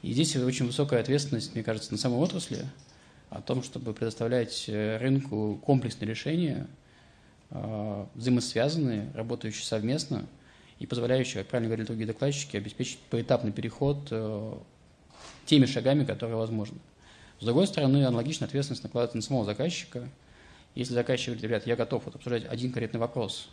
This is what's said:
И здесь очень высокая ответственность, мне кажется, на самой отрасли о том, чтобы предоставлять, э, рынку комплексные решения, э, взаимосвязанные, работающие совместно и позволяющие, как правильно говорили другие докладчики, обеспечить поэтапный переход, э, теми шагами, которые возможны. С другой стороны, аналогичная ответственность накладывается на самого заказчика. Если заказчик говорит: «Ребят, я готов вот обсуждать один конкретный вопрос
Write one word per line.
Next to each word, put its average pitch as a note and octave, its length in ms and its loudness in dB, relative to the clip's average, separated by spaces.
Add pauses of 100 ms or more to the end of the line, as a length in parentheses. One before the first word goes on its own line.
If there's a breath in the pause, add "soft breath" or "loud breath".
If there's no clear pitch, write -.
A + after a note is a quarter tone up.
И - 100 -4
здесь D3+ 240 4
очень B2+ 300 2
высокая B2+ 340 2
ответственность, C3 540 0
мне A2+ 80 -2
кажется, A2 300 -4
на G#2 60 -2
самой A#2+ 200 2
отрасли E3 480 -2 (640 loud breath)
о - 100 -8
том, B2+ 220 -2
чтобы B2 320 -8
предоставлять, A#2 720 -2
э, G#2+ 300 0
рынку B2 640 0
комплексные A#2 460 2
решения, D3 580 -2 (840 soft breath)
э, G#2 640 -6
взаимосвязанные, B2 1000 2
работающие A2+ 500 -4
совместно A#2 600 -2 (540 loud breath)
и - 60 -6
позволяющие, A#2+ 560 0
как - 80 -8
правильно A#2 180 0
говорили A2 180 -2
другие A2+ 220 -4
докладчики, C#3 480 -2
обеспечить G#2+ 420 -6 (120)
поэтапный A#2 420 2
переход, C#3+ 580 -2
э, A2 440 -4 (920 loud breath)
теми C#3 200 10
шагами, C3+ 380 4
которые A2+ 320 -2
возможны. A2 420 -2 (600 loud breath)
С - 40 -12
другой D3 240 6
стороны, C#3 360 6
аналогичная B2 440 0
ответственность C#3 340 -2
накладывается A#2+ 360 0
на G#2+ 40 -2
самого B2+ 220 2
заказчика. B2 640 -4 (680 loud breath)
Если B2 200 -2
заказчик A#2+ 340 2
говорит: A2+ 160 -6
«Ребят, A2 220 0
я A#2 100 2
готов A#2 280 -2
вот - 100 -10
обсуждать A#2+ 320 -4
один B2 240 -4
конкретный A#2 300 -2
вопрос A#2 520 -4